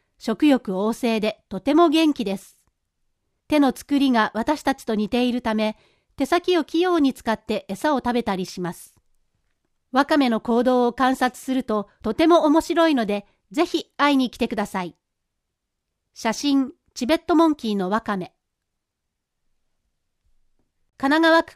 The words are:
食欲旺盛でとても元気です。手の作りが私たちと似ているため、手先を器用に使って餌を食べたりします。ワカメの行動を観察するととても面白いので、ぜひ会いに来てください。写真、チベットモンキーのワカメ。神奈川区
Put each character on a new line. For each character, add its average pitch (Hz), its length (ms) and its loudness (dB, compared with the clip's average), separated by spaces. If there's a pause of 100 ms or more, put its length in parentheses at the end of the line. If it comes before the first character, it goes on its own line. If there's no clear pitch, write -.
(180)
食 226 280 -2
欲 247 280 2
旺 208 200 -2
盛 226 260 -2
で 196 300 -4
と 190 100 -8
て 285 140 -2
も 339 160 4
元 311 240 2
気 226 120 -6
で 196 120 -6
す。 - 260 -20 (840)
手 302 120 2
の 262 160 2
作 - 240 -4
り 269 120 2
が 220 220 2
私 285 300 -4
た 269 120 0
ち - 100 -20
と 220 100 -4
似 208 140 -4
て 247 160 0
い 247 60 -2
る 240 100 -4
た 220 120 -4
め、 214 240 -2 (380)
手 277 100 -2
先 349 320 0
を 294 60 0
器 330 180 -2
用 359 180 2
に 269 140 2
使 - 180 -6
っ 214 120 -6
て - 240 -6
餌 294 260 -2
を 254 60 0
食 240 140 -4
べ 233 100 -2
た 202 120 -4
り 185 100 -6
し - 160 -12
ま 175 120 -8
す。 - 240 -20 (960)
ワ 269 140 0
カ 311 120 0
メ 269 120 2
の 220 120 -2
行 240 220 0
動 247 240 2
を 233 60 -4
観 262 220 0
察 254 240 -4
す 262 140 -8
る 262 100 -2
と 208 260 -6 (140)
と 214 100 -4
て 330 140 2
も 320 180 6
面 302 160 4
白 330 280 2
い 294 60 2
の 226 100 -2
で、 202 200 -6 (260)
ぜ 302 140 0
ひ - 200 -4 (120)
会 285 160 2
い 269 40 2
に 254 120 0
来 - 80 -20
て 240 100 -2
く - 80 -6
だ 202 100 -4
さ 185 180 -8
い。 175 120 -12 (1200)
写 220 200 -4
真、 277 380 0 (220)
チ 247 120 -6
ベ 302 100 2
ッ 320 100 -4
ト 349 100 0
モ 330 120 4
ン 302 80 0
キ 226 140 -8
ー 208 80 -2
の 185 120 -4
ワ 220 120 -2
カ 208 160 -6
メ。 175 160 -12 (2750)
神 277 180 0
奈 320 60 2
川 330 220 4
区 - 120 -12